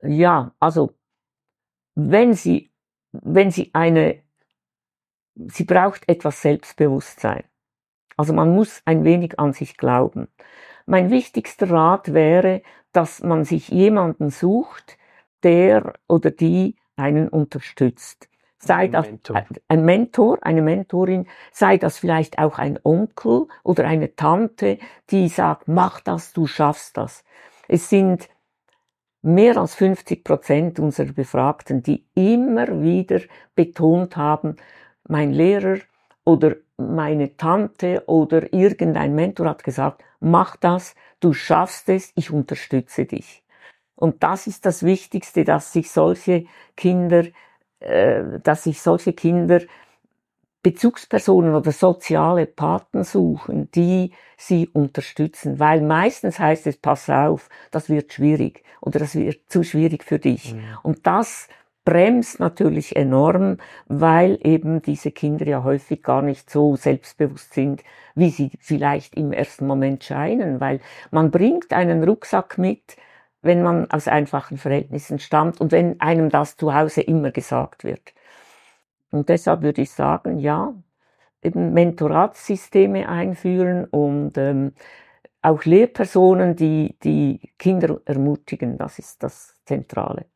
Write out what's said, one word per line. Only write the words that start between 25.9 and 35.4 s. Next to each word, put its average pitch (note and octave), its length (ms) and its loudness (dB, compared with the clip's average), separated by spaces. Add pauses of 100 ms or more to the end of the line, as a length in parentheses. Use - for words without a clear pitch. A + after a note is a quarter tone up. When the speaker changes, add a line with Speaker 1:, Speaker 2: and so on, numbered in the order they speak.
Speaker 1:
das, E3+ 320 -8
du E3 140 -2
schaffst D3 500 -4
das." - 300 -10 (420)
Es E3+ 220 -2
sind F#3+ 400 0 (920)
mehr G3+ 360 4
als E3+ 180 -4
fünfzig F#3+ 480 -2
Prozent D#3 560 -2
unserer C#3 340 -4
Befragten, C3+ 680 -4
die - 220 -4 (100)
immer A#3 680 0
wieder F3+ 400 0 (340)
betont E3+ 600 0
haben, D#3 380 -2 (520)
mein D3+ 240 -2
Lehrer F#3+ 460 0 (460)